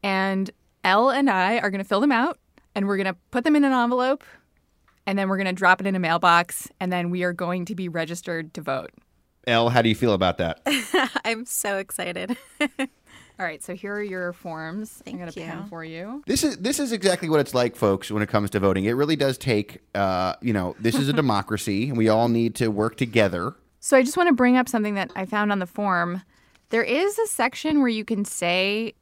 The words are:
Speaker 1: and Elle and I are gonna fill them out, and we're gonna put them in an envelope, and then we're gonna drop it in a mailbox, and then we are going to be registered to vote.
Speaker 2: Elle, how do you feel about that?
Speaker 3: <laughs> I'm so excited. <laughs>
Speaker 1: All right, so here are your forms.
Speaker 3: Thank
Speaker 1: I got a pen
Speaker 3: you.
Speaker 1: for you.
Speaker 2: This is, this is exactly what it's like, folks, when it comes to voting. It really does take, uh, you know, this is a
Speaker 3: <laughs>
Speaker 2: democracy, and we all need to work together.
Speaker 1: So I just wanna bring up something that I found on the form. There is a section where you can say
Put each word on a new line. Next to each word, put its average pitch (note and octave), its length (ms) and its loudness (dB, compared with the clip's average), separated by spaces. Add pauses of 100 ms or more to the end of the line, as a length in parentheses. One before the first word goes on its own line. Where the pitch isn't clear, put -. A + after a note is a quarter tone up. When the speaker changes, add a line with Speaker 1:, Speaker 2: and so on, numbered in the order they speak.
Speaker 1:
and F#3+ 480 0 (320)
Elle G#3+ 280 6
and C#4 180 2
I G3 300 2
are G#3 100 0
gonna G3 160 -4
fill G3+ 160 0
them D4 100 4
out, B3+ 280 2 (360)
and G3 140 -2
we're G3+ 80 0
gonna F#3+ 200 -2 (160)
put B3 120 -2
them D4+ 100 4
in D4 100 6
an C4+ 80 4
envelope, B3+ 520 0 (840)
and G3 120 -2
then G3 100 0
we're F#3+ 80 0
gonna F#3+ 160 -2
drop F#3 300 4
it F#3+ 40 -4
in G3 80 0
a F#3 60 -2
mailbox, E3+ 680 2 (120)
and F#3 100 -4
then F3 200 -2
we F3+ 120 -4
are F3 120 -2
going F3 320 -4
to G#3+ 80 -8
be F3+ 160 -6
registered E3 640 -6
to E3 80 -12
vote. C3+ 300 -6 (540)
Speaker 2:
Elle, A#2 220 4
how A#2+ 140 4
do A#2 60 6
you G#2+ 60 4
feel A#2 200 2
about F2+ 240 2
that? E2 220 -2 (600)
Speaker 3:
<laughs> - 40 -20
I'm A3+ 220 -4
so G3+ 300 -4
excited. F#3 600 -6 (220)
<laughs> - 200 -4 (600)
Speaker 1:
All F#3+ 60 -6
right, D#3+ 180 -8
so F3+ 120 -10
here G3 200 -10
are G#3 80 -6
your F#3 300 -6
forms. E3+ 720 -12
Speaker 3:
Thank - 160 -12
Speaker 1:
I F3 60 -10
got E3 100 -12
a F3 40 -12
pen E3 220 -10
Speaker 3:
you. G3+ 60 -12
Speaker 1:
for E3 160 -12
you. F#3+ 420 -12
Speaker 2:
This C4 160 0
is, C#4+ 140 0
this C4 240 -2
is C4+ 100 -2
exactly F#3 380 0
what D#3 100 4
it's C3+ 160 0
like, B2 220 2
folks, G2 340 0
when G#2 120 0
it G#2 60 -2
comes G2+ 220 0
to G#2 80 0
voting. F#2+ 280 2
It A#2 60 2
really D3 220 2
does C3+ 240 0
take, G#2 440 0 (120)
uh, F#2 460 0
you A#2 120 -2
know, F2+ 280 -2
this A2+ 160 2
is C#3 120 0
a D3 40 0
Speaker 3:
<laughs> D#3 100 2
Speaker 2:
democracy, G#2+ 680 -2
and B2+ 80 -4
we A2 120 4
all A2+ 200 4
need A#2 280 0
to A2+ 120 0
work G#2+ 280 -2
together. G#2+ 580 0 (240)
Speaker 1:
So - 180 2
I C4 60 6
just C4 140 -2
wanna F4 160 4
bring B3 240 4
up B3 120 0
something G#3 260 -2
that G3 200 -4
I F#3+ 120 -6
found G#3 260 -2
on G3 80 -2
the F3+ 60 -6
form. F3+ 560 -2 (480)
There A3+ 120 2
is F#4 360 0
a A4 100 2
section C#4+ 520 0
where B3+ 80 4
you A3 160 -2
can G#3 200 -2
say F#3+ 760 -2